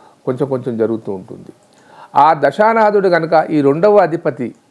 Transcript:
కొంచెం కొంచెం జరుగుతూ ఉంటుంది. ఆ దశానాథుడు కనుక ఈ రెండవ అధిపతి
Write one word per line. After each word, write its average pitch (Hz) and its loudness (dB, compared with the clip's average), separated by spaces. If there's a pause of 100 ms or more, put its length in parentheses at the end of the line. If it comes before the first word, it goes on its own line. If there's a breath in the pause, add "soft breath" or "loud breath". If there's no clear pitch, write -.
(240 soft breath)
కొంచెం 135 -4
కొంచెం 123 -6
జరుగుతూ 113 -4
ఉంటుంది. - -16 (640 loud breath)
ఆ 151 2
దశానాథుడు 208 2
కనుక 165 0
ఈ 151 0
రెండవ 165 2
అధిపతి 156 -2 (160)